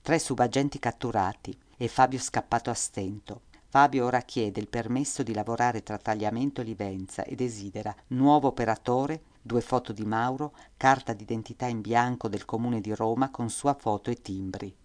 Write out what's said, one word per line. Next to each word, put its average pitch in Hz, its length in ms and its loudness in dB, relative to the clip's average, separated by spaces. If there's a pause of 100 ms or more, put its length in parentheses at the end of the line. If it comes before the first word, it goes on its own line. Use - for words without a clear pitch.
Tre 160 200 2
subagenti 135 580 2
catturati 104 800 -2 (180)
e 120 120 -2
Fabio 131 320 4
scappato - 500 -2
a 117 40 0
stento. - 760 -8 (220)
Fabio 135 340 6
ora 123 180 2
chiede 107 360 -2
il 104 80 -4
permesso 123 560 -2
di 113 100 -2
lavorare 113 520 0
tra 107 120 -8
Tagliamento 113 640 -2
e 123 40 -4
Livenza 95 580 -6
e - 140 -6
desidera 107 580 -6 (140)
nuovo 135 400 6
operatore, 127 760 0 (180)
due 117 200 0
foto 123 320 0
di 107 120 -6
Mauro, 123 500 -2 (220)
carta 135 360 4
d'identità 110 540 -6
in 117 140 -4
bianco 120 460 2
del 101 180 -4
Comune 117 360 -2
di 104 120 -4
Roma 117 380 0
con 120 180 -6
sua 143 260 0
foto 110 360 -2
e 117 100 -4
timbri. 95 540 -8 (100)